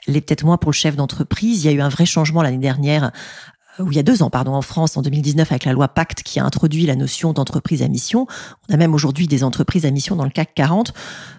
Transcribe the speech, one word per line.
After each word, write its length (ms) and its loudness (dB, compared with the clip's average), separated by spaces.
elle 80 0
est 60 2
peut-être 220 -2
moins 140 4
pour 140 0
le 40 0
chef 200 0
d'entreprise. 680 -2
Il 40 4
y 20 6
a 20 4
eu 100 2
un 80 2
vrai 160 2
changement 360 2
l'année 160 0
dernière, 540 0
euh, 40 -2
ou 80 -2
il 40 0
y 40 4
a 40 2
deux 200 4
ans, 60 2
pardon, 240 -2
en 80 0
France, 360 -2
en 40 -2
deux 80 -2
mille 120 0
dix-neuf, 300 -2
avec 140 -2
la 80 2
loi 140 2
Pacte 340 -4
qui 180 -6
a 60 0
introduit 400 0
la 100 0
notion 380 -2
d'entreprise 480 -2
à 60 0
mission. 400 0
On 60 0
a 40 4
même 160 4
aujourd'hui 340 2
des 160 2
entreprises 420 0
à 60 2
mission 240 -2
dans 100 -2
le 60 -2
cac 220 -4
quarante. 400 0